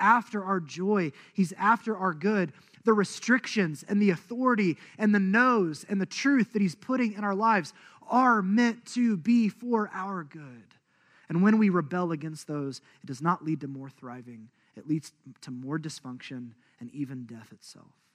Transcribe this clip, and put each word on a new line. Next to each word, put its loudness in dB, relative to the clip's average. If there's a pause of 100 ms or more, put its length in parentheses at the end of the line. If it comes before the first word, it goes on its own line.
after 2
our 0
joy. -2 (200)
He's 0
after 0
our -2
good. 0 (320)
The 4
restrictions 0
and 0
the 4
authority 0 (180)
and 2
the 4
no's 2
and -4
the -2
truth 0
that 0
he's 0
putting -4
in -10
our -2
lives 0 (340)
are 4
meant 2
to 2
be 2
for -2
our -8
good. -20 (540)
And 2
when 6
we 6
rebel 0
against -10
those, -6 (220)
it -20
does -12
not 0
lead -4
to -10
more -12
thriving. -18 (260)
It -14
leads -4 (300)
to -14
more -8
dysfunction -12 (280)
and -16
even -10
death -20
itself. -20 (220)